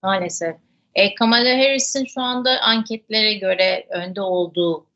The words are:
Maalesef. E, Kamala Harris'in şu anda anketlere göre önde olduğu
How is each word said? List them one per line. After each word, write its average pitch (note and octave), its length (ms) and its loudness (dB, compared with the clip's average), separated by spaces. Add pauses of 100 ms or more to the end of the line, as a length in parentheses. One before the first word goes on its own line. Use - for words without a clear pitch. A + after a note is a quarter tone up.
Maalesef. F3 520 -2 (400)
E, G3 200 4
Kamala A#3+ 420 2
Harris'in C4+ 480 0
şu C4 160 -8
anda B3 400 -2
anketlere A3 720 0
göre F#3 560 0
önde F3+ 320 -6
olduğu F3 640 0 (100)